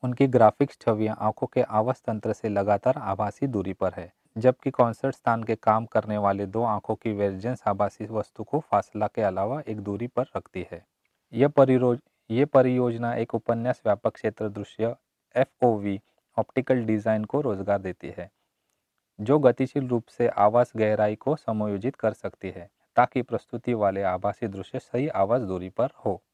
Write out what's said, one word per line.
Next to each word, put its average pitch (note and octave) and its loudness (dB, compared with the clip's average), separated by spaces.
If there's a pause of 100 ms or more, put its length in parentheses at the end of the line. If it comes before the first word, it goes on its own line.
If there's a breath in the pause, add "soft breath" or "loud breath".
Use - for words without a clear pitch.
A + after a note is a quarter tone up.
उनकी B2+ 2
ग्राफिक्स B2 4
छवियां G#2+ 0
आंखों A2 -2
के - 0
आवास A2 0
तंत्र A2 -2
से - -4
लगातार G2+ 2
आभासी G#2 -4
दूरी G2 -2
पर F#2 -4
है, F2 -14 (240)
जबकि B2+ 2
कॉन्सर्ट B2+ 0
स्थान A#2 0
के A2+ -2
काम A2 2
करने G#2+ -2
वाले G2+ 0
दो G#2+ -4
आंखों A2 -2
की A2 -6
versions G2+ -4
आभासी G2+ -2
वस्तु A2 -8
को - -2
फासला G#2 -2
के A2+ -4
अलावा A2 -2
एक G#2+ -8
दूरी G2+ -6
पर B2 -4 (120)
रखती F#2 -10
है। E2+ -16 (480)
यह B2 4
परिरो-, B2+ 4 (320)
ये A#2+ 2
परियोजना B2 2
एक A#2 -4
उपन्यास A#2 -2
व्यापक G#2+ 0
क्षेत्र G#2+ -6
दृश्य G#2+ -6 (400)
एफ़ओवी G2+ 0 (380)
ऑप्टिकल B2 0
डिजाइन A2 0
को C3+ -4
रोजगार G2+ -2
देती F#2 -10
है, F2 -14 (880)
जो C3 4
गतिशील C3 2
रूप A#2+ 0
से - -2
आवास A2 4
गहराई G#2+ 2
को C#3+ -2
समायोजित G#2+ -4
कर - -2
सकती - -10
है, F2 -16 (240)
ताकि B2 2
प्रस्तुति A#2+ -6
वाले G2 0
आभासी G2 -4
दृश्य G2 -10
सही C3 -4
आवास G#2+ 0
दूरी F#2 -6
पर B2 -2 (160)
हो G2 -4 (100)